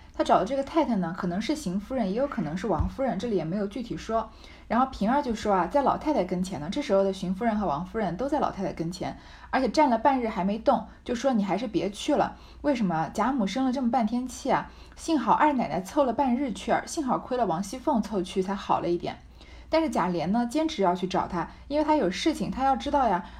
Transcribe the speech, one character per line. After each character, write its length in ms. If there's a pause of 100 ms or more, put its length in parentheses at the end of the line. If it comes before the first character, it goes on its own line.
(120)
他 100
找 160
的 60
这 100
个 80
太 200
太 120
呢， 200
可 120
能 120
是 160
邢 240
夫 140
人， 180
也 60
有 100
可 140
能 160
是 80
王 240
夫 140
人， 160
这 80
里 80
也 80
没 120
有 120
具 160
体 120
说。 360 (360)
然 120
后 80
平 220
儿 120
就 120
说 200
啊， 140
在 160
老 120
太 160
太 140
跟 180
前 160
呢， 120
这 100
时 100
候 120
的 100
邢 220
夫 100
人 120
和 100
王 180
夫 140
人 180
都 100
在 120
老 120
太 120
太 100
跟 180
前， 240 (360)
而 100
且 80
站 220
了 60
半 220
日 80
还 160
没 140
动， 300 (180)
就 80
说 200
：“你 100
还 120
是 120
别 240
去 240
了。 200 (280)
为 120
什 80
么？ 300
贾 180
母 140
生 180
了 80
这 100
么 100
半 160
天 200
气 240
啊， 200 (240)
幸 220
好 140
二 220
奶 160
奶 120
凑 220
了 80
半 240
日 160
去 200
儿， 160
幸 180
好 140
亏 180
了 80
王 180
熙 140
凤 240
凑 200
去 200
才 140
好 240
了 100
一 80
点。” 200 (520)
但 120
是 80
贾 200
琏 180
呢， 200
坚 200
持 140
要 140
去 120
找 200
她， 200 (200)
因 100
为 80
他 100
有 140
事 240
情， 160
他 160
要 100
知 140
道 180
呀， 160 (160)